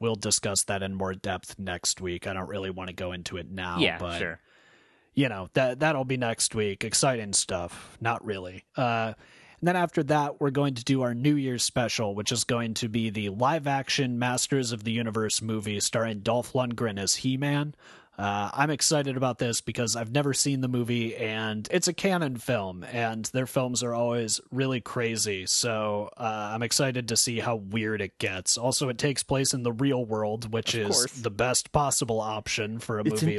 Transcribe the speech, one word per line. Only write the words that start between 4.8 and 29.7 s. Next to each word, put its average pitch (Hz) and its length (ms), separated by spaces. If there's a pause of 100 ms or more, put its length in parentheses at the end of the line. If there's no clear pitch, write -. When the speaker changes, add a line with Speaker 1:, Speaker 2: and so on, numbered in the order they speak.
Speaker 1:
you 135 140
know, 95 240
that, 131 280
that'll 151 260
be 131 100
next 117 380
week. 104 280
Exciting 110 520
stuff. - 640
Not 113 240
really. 92 400 (100)
Uh, 117 380 (480)
and 165 80
then 180 80
after 175 280
that, 147 360
we're 143 100
going 139 260
to 113 80
do 135 180
our 120 120
New 139 200
Year's 131 300
special, 110 500
which 104 180
is 113 120
going 117 300
to 117 140
be 113 220
the 104 180
live-action 135 880
Masters 123 540
of 107 120
the 113 80
Universe 110 500
movie 110 380
starring 113 400
Dolph 113 320
Lundgren 120 460
as 95 180
He-Man. 143 580 (420)
Uh, 101 360
I'm 147 180
excited 143 460
about 127 220
this 117 220
because 117 360
I've 113 160
never 143 220
seen 139 260
the 127 80
movie, 120 480
and 110 560
it's 175 160
a 175 40
Canon 170 440
film, 98 480
and 113 420
their 127 200
films 123 380
are 120 100
always 117 460 (100)
really 131 300
crazy. 107 640
So, 107 720
uh, 107 360
I'm 113 120
excited 123 440
to 113 80
see 117 240
how 117 160
weird 107 440
it 98 180
gets. 95 400
Also, 127 300
it 120 100
takes 139 260
place 135 300
in 127 100
the 120 80